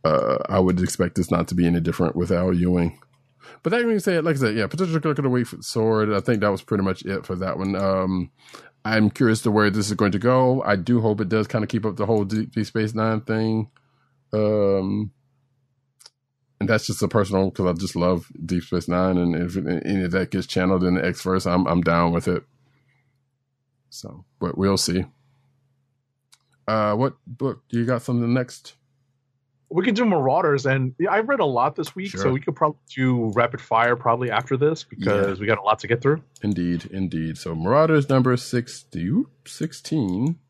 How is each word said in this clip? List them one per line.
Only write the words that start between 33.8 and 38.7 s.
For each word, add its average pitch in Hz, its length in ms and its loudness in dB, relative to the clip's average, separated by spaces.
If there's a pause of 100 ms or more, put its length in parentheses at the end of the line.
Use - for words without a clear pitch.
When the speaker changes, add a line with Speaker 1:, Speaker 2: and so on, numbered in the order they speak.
Speaker 2:
probably 120 340 0
after 117 260 -2
this 151 260 0
because 98 540 -2
Speaker 1:
Yeah. 92 40 -14
Speaker 2:
we 104 60 -4
got 107 120 2
a 98 40 -10
lot 107 180 2
to - 60 -10
get 117 140 0
through. 143 220 0 (200)
Speaker 1:
Indeed, 87 440 -2
indeed. 82 500 -6
So 80 180 -8
Marauders 139 540 2
number 127 300 4
sixty, - 680 -6